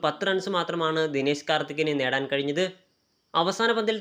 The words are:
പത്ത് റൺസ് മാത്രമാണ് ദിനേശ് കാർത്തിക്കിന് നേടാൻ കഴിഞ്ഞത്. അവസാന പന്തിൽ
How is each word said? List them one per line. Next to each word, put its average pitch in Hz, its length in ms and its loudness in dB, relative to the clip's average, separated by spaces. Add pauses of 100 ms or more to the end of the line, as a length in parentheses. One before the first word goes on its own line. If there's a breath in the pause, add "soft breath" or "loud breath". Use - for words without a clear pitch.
പത്ത് 156 240 -2
റൺസ് 190 280 -2
മാത്രമാണ് 160 440 0 (120)
ദിനേശ് 139 360 0
കാർത്തിക്കിന് 151 500 0
നേടാൻ 131 320 0
കഴിഞ്ഞത്. 143 340 0 (680)
അവസാന 190 400 2
പന്തിൽ 220 280 0